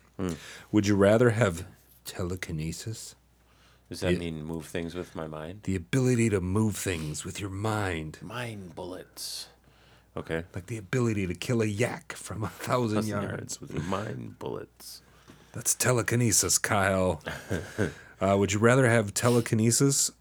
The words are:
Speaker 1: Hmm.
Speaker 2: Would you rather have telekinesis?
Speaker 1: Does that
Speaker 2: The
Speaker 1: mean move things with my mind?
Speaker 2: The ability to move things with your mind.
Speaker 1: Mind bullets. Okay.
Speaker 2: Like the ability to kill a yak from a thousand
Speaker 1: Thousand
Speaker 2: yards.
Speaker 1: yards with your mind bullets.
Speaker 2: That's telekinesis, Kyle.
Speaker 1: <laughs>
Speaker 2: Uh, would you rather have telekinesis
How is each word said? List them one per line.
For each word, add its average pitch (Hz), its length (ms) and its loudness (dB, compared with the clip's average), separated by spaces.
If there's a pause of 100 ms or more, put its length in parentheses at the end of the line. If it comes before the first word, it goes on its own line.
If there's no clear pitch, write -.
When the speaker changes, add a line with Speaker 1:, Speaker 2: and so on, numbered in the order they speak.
(180)
Speaker 1:
Hmm. 92 140 -2 (400)
Speaker 2:
Would 107 140 4
you 101 100 4
rather 110 340 8
have 101 340 2 (400)
telekinesis? 87 1080 -6 (760)
Speaker 1:
Does - 120 -10
that 92 100 0
Speaker 2:
The 90 80 2
Speaker 1:
mean 80 260 -6
move 80 220 -6
things 85 280 -6
with 90 220 -8
my 82 100 -6
mind? 78 360 -10
Speaker 2:
The 95 120 -2
ability 120 540 2
to 101 140 2
move 98 340 0
things 80 480 -4
with 90 160 -10
your 101 80 -6
mind. 95 720 -4
Speaker 1:
Mind 107 540 -10
bullets. - 760 -12 (640)
Okay. 82 300 -4 (100)
Speaker 2:
Like 98 120 -10
the 117 100 -8
ability 107 500 0
to 90 80 -2
kill 117 280 -2
a 110 40 2
yak 107 460 -4
from 107 320 -8
a 95 40 -4
thousand 120 560 -2
Speaker 1:
Thousand 107 60 -4
Speaker 2:
yards. 101 200 -4
Speaker 1:
yards - 320 -10
with - 100 -14
your 85 120 -4
mind 95 540 -6
bullets. - 600 -12 (580)
Speaker 2:
That's - 160 0
telekinesis, 117 840 2
Kyle. 95 680 2
Speaker 1:
<laughs> - 60 -6 (880)
Speaker 2:
Uh, 98 160 6
would 98 160 4
you 104 60 0
rather 123 300 6
have 110 260 4
telekinesis 120 960 4 (100)